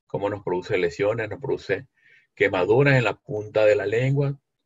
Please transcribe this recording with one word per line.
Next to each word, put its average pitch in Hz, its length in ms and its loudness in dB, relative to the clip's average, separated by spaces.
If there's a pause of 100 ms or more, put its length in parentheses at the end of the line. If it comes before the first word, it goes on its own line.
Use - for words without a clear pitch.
cómo 98 240 -6
nos 101 140 -10
produce 90 340 -4
lesiones, 101 500 -2
nos 95 120 -12
produce - 480 -6 (480)
quemaduras 101 580 4
en 127 80 4
la 101 120 0
punta 107 500 -2
de 107 100 6
la 98 120 -2
lengua, 139 520 -2 (280)